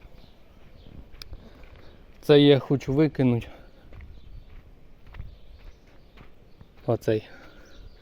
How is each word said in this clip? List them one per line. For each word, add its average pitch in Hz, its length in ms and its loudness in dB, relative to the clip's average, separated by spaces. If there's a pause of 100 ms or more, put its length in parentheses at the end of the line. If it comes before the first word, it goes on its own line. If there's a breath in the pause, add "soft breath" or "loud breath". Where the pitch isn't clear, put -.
(2250 soft breath)
це 147 180 8
я 143 200 8
хочу 135 340 -2
викинути. 135 540 2 (3500 soft breath)
Оцей. 110 420 0 (760 soft breath)